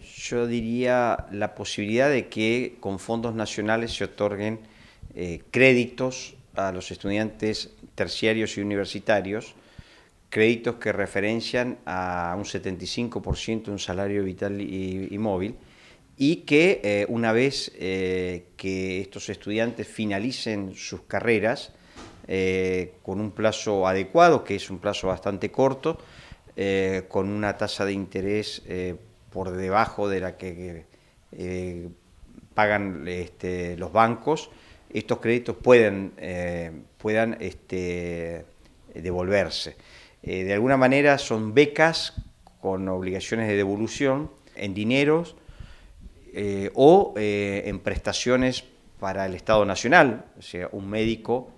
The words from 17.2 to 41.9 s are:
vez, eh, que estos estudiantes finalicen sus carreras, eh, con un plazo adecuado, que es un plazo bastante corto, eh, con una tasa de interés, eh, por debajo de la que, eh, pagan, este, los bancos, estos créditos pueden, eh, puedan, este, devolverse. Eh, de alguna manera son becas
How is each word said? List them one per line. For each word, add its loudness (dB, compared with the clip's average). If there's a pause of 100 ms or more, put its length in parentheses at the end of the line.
vez, 0
eh, -2 (100)
que -4
estos -12
estudiantes -4
finalicen -4
sus -12
carreras, 0 (540)
eh, 0 (100)
con -4
un -4
plazo 0
adecuado, 6
que -4
es -8
un -10
plazo -4
bastante -2
corto, 2 (600)
eh, 0
con 0
una -2
tasa -4
de 0
interés, -4
eh, -6 (340)
por -6
debajo 0
de -2
la -6
que, -12 (440)
eh, -8 (640)
pagan, 0
este, -6
los -8
bancos, 2 (420)
estos -4
créditos 0
pueden, 4
eh, -6 (240)
puedan, 0
este, -6 (480)
devolverse. 0 (480)
Eh, -4
de -2
alguna 4
manera 6
son -2
becas 4 (460)